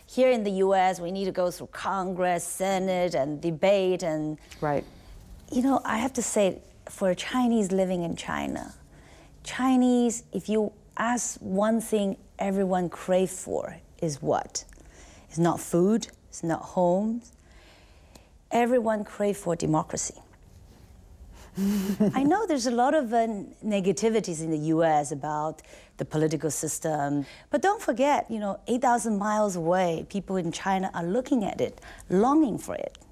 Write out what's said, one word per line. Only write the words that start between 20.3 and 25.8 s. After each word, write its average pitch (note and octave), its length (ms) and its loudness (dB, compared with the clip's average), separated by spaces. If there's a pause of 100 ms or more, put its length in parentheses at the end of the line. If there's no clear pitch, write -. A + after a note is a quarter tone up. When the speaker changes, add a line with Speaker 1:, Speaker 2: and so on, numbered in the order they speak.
Speaker 1:
<laughs> G3 560 0
I C4+ 100 0
know F#4+ 240 2
there's C#4 180 0
a B3+ 60 0
lot A#3+ 220 4
of, B3+ 200 0
uh, A3+ 140 4 (340)
negativities G3+ 800 0
in D#3+ 100 -2
the D3+ 220 0
U D#3+ 100 4
S D3+ 280 4
about D3+ 500 -4 (360)